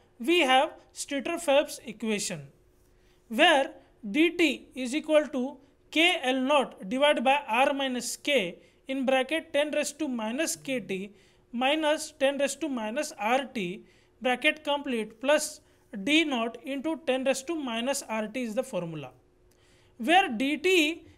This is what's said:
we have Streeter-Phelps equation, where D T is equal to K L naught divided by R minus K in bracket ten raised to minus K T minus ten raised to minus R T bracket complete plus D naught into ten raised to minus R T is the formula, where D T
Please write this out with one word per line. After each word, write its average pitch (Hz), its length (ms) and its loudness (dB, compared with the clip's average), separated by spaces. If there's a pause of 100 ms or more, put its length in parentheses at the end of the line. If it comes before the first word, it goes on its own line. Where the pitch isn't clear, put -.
(200)
we 330 220 2
have 269 320 4 (200)
Streeter-Phelps 294 920 -2
equation, 202 640 -6 (800)
where 277 460 4 (360)
D 311 200 4
T 330 440 0
is 254 220 -4
equal 302 320 2
to 247 300 -6 (340)
K 330 320 4
L 262 160 0
naught 262 500 0
divided 269 320 4
by 269 180 4 (100)
R 269 240 2
minus 262 420 -4
K 220 440 -2 (280)
in 269 180 -4
bracket 262 460 0
ten 294 200 0
raised 294 280 -4
to 311 80 -2
minus 247 480 -4
K 262 240 -6
T 190 320 -8 (400)
minus 302 640 0
ten 269 200 0
raised 277 240 -2
to 320 80 -4
minus 247 500 -6
R 240 240 0
T 202 400 -6 (380)
bracket 254 420 0
complete 277 560 -4
plus 294 400 0 (420)
D 302 220 4
naught 240 400 -2
into 285 420 -6
ten 262 200 0
raised 262 220 -2
to 339 80 -4
minus 247 520 -4
R 220 220 -4
T 254 140 -6
is 214 120 -6
the 247 80 -2
formula, 160 480 -8 (840)
where 339 320 4
D 269 260 -2
T 330 480 2 (140)